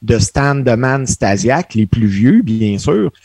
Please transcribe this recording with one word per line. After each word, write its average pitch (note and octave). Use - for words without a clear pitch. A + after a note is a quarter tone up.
de A2+
Stan C#3
The A#2+
Man C3
Stasiak, A#2
les G#2+
plus A2
vieux, A#2
bien A2
sûr, E3